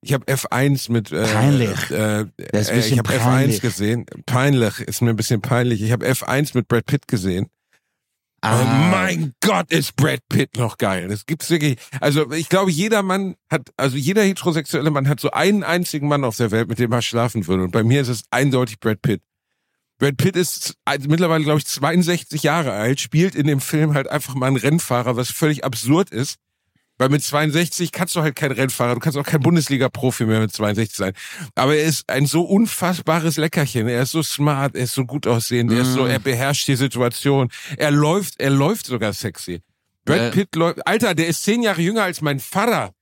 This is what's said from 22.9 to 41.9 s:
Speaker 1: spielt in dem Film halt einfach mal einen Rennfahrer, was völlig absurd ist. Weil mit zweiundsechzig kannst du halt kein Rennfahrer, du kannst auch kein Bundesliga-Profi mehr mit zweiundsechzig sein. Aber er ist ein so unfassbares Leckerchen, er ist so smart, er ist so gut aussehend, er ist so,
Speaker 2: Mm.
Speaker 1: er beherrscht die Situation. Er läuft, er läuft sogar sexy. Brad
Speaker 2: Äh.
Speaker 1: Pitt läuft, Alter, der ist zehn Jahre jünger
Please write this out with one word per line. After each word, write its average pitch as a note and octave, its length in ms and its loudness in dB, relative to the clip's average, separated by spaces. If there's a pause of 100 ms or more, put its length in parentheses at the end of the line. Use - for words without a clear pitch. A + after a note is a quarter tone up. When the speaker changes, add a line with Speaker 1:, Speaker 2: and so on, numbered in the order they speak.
Speaker 1:
spielt F3+ 340 2
in D3 120 0
dem C#3+ 140 2
Film D3+ 320 0
halt C#3+ 160 0
einfach C#3 260 -6
mal C3 120 0
einen C3+ 100 2
Rennfahrer, B2 600 0
was B2 140 -2
völlig D3+ 320 -2
absurd C#3 460 0
ist. - 280 -6 (600)
Weil C3 100 4
mit C#3+ 160 2
zweiundsechzig D#3 680 -2
kannst - 220 -6
du F3+ 60 0
halt D#3 160 0
kein C#3 160 -2
Rennfahrer, B2 400 0
du B2 80 -2
kannst C#3+ 160 -2
auch C#3 80 -4
kein D#3 160 0
Bundesliga-Profi C3 840 2
mehr A2 140 4
mit G#2+ 120 0
zweiundsechzig G#2+ 460 -2
sein. F#2+ 140 -2 (420)
Aber C3+ 200 2
er D3+ 100 2
ist - 260 -2
ein C#3 160 0
so D#3+ 160 2
unfassbares E3+ 960 0
Leckerchen, C#3 500 0
er A#2+ 140 0
ist C3 80 -2
so E3 120 -2
smart, C#3+ 540 0
er A2 60 -2
ist A#2+ 100 -4
so C3 140 -2
gut B2 200 -6
aussehend, A#2 460 2
er A#2 80 4
ist B2+ 140 2
so, C3 100 2
Speaker 2:
Mm. - 60 0
Speaker 1:
er C3+ 80 2
beherrscht C3+ 500 -2
die C#3 80 2
Situation. B2+ 720 0 (300)
Er D3+ 120 2
läuft, D3+ 480 0
er C3+ 120 0
läuft C#3+ 340 0
sogar A2 300 -4
sexy. F2 480 -8 (420)
Brad C#3+ 160 2
Speaker 2:
Äh. A#2 100 0
Speaker 1:
Pitt F#3+ 240 -2
läuft, E3 320 0
Alter, G#3 280 2
der E3 140 0
ist D#3+ 140 -4
zehn A#3 200 0
Jahre G3 180 0
jünger G#3 220 0